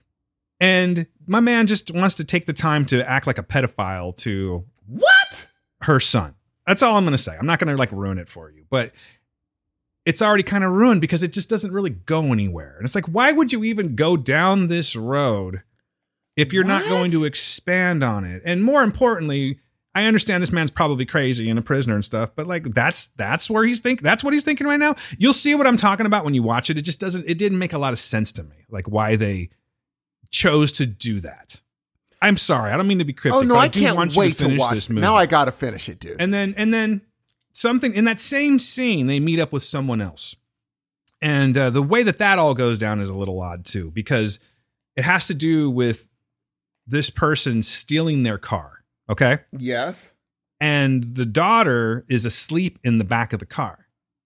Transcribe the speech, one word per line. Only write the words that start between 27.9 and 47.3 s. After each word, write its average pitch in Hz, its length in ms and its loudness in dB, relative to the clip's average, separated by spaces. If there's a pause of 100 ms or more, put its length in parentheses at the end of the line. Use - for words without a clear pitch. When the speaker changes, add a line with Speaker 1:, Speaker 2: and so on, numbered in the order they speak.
Speaker 1:
of 117 60 -4
sense - 340 -2
to 92 100 -12
me, 76 140 -20 (120)
like, 98 200 -8
why 107 280 0
they 98 340 -2 (800)
chose 151 420 2
to 147 140 -2
do 107 340 -6
that. - 420 -16 (580)
I'm 202 160 4
sorry. 117 360 0
I 123 40 0
don't 190 120 0
mean 196 100 2
to 175 60 0
be 143 80 -6
cryptic, 240 260 0
Speaker 2:
Oh, 269 40 4
no, 247 120 4
Speaker 1:
but 240 60 8
I 262 40 6
Speaker 2:
I 269 40 2
Speaker 1:
do 202 120 -2
Speaker 2:
can't 214 160 2
Speaker 1:
want 156 180 0
you 190 60 4
Speaker 2:
wait 180 180 2
Speaker 1:
to 143 60 0
finish 131 140 2
Speaker 2:
to - 20 2
watch 120 140 2
Speaker 1:
this 107 120 -4
Speaker 2:
it. - 40 -6
Speaker 1:
movie. 113 120 0
Speaker 2:
Now 214 140 4
I 180 100 6
gotta 143 260 2
finish 120 360 -8
it, - 120 -14
dude. - 200 -14
Speaker 1:
And 190 140 0
then, 196 220 -2
and 220 180 0
then 214 260 0 (540)
something 240 400 0
in 214 100 2
that 226 160 0
same 285 380 2
scene, 220 480 -2
they 139 140 0
meet 160 180 0
up 160 140 0
with 143 100 -4
someone 131 380 -4
else. - 360 -8 (840)
And, 139 340 2
uh, 135 140 2
the 139 120 2
way 202 200 2
that 208 160 0
that 196 200 2
all 151 160 4
goes 120 240 0
down 107 220 -2
is 98 80 -4
a 95 60 -8
little 95 260 -6
odd 87 240 -10
too, 87 280 -8
because 110 460 -2 (580)
it 127 80 -2
has 175 240 2
to 190 60 -2
do 151 360 2
with 123 380 -2 (800)
this 143 200 0
person 139 540 0